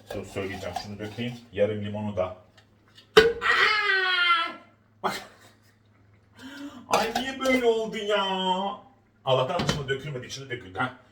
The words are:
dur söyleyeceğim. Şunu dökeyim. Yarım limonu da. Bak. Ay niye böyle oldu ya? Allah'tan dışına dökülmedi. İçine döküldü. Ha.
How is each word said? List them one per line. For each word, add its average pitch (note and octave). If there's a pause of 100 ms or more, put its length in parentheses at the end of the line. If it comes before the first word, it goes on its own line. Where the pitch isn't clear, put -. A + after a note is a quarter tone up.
(160)
dur G2
söyleyeceğim. F#2+
Şunu G2+
dökeyim. A#2+ (200)
Yarım G#2
limonu G#2
da. - (2750)
Bak. - (1700)
Ay A3+
niye C4
böyle B3+
oldu A3
ya? G3+ (1000)
Allah'tan C3
dışına C#3
dökülmedi. C3
İçine C3+
döküldü. -
Ha. B2+ (180)